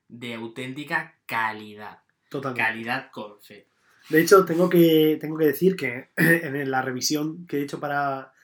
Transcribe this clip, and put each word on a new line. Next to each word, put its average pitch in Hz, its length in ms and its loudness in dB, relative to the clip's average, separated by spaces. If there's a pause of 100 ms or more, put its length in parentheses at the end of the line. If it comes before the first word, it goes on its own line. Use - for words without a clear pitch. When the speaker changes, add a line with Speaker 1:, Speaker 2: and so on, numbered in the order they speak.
Speaker 1:
de 120 280 -12
auténtica 131 800 -8 (100)
calidad. 107 760 -8 (300)
Speaker 2:
Totalmente. 127 400 -6
Speaker 1:
Calidad 113 420 -8
con 104 300 -16
fe. - 260 -20 (420)
Speaker 2:
De 156 120 4
hecho, 185 240 8
tengo 175 240 0
que, 160 500 6
tengo 156 180 -8
que 160 80 2
decir 180 300 2
que 131 360 -8
<clears throat> - 40 -20
en 151 540 2
la 131 120 0
revisión 151 680 -4
que 143 100 -4
he 143 60 -2
hecho 143 160 -10
para, 139 520 -4 (120)